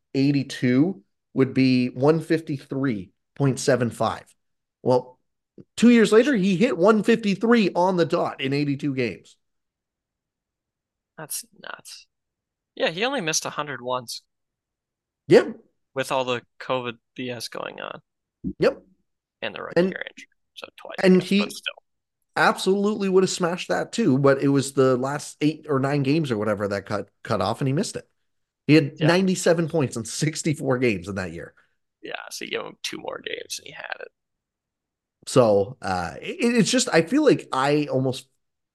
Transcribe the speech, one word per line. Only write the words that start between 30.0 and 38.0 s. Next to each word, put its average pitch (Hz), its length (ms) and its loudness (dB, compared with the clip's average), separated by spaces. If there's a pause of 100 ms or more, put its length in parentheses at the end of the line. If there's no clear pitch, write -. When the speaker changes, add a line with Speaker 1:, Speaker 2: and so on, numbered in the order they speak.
Speaker 1:
sixty-four 143 760 -2
games 101 280 0
in 98 80 -8
that 92 160 -6
year. 82 220 -14 (480)
Speaker 2:
Yeah, - 100 -14 (180)
so - 140 -12
you - 80 -10
give 107 140 -6
him - 180 -16
two - 140 -8
more - 260 -12
games - 360 -12
and - 80 -20
he - 40 -20
had - 300 -14
it. - 80 -18 (1160)
Speaker 1:
So, 107 540 2
uh, 87 400 -6
it, 240 340 -2
it's 220 160 2
just, 247 200 0
I 165 120 4
feel 277 200 0
like 202 300 2
I 143 360 0
almost 131 380 -4 (480)